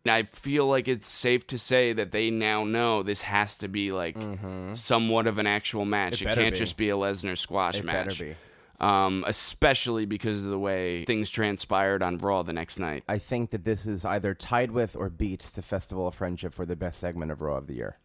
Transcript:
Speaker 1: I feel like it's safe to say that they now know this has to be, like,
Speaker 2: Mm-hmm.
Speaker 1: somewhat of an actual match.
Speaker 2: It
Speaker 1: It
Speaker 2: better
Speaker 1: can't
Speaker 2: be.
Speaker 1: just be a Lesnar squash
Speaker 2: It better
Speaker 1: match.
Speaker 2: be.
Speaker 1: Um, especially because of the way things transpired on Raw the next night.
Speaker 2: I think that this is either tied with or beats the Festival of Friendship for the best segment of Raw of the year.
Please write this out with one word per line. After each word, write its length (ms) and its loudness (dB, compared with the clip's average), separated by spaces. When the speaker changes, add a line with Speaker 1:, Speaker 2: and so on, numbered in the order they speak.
Speaker 1:
I 180 4
feel 440 0
like 220 2
it's 200 -2
safe 380 2
to 100 -6
say 360 4
that 180 -2
they 180 2
now 360 0
know 380 2
this 180 -2
has 380 0
to 100 -6
be, 240 -2
like, 240 -2
Speaker 2:
Mm-hmm. 560 -8
Speaker 1:
somewhat 540 4
of 100 2
an 100 2
actual 380 0
match. 280 2
Speaker 2:
It 100 -2
Speaker 1:
It 20 -2
Speaker 2:
better 160 2
Speaker 1:
can't 140 2
Speaker 2:
be. 40 -2
Speaker 1:
just 160 -2
be 140 2
a 60 2
Lesnar 420 0
squash 420 0
Speaker 2:
It 60 -6
better 240 -2
Speaker 1:
match. 100 -4
Speaker 2:
be. 160 -8
Speaker 1:
Um, 460 4
especially 800 2
because 380 -2
of 60 -4
the 100 -2
way 460 -2
things 240 0
transpired 720 2
on 140 0
Raw 260 2
the 80 -6
next 280 -4
night. 280 -4
Speaker 2:
I 100 0
think 340 -4
that 120 -6
this 220 -2
is 180 -4
either 300 0
tied 380 0
with 260 0
or 120 -2
beats 420 -4
the 100 -8
Festival 460 -4
of 80 -4
Friendship 380 -4
for 120 -6
the 100 -4
best 240 -6
segment 320 -4
of 80 -8
Raw 160 -2
of 120 -6
the 80 -8
year. 300 -8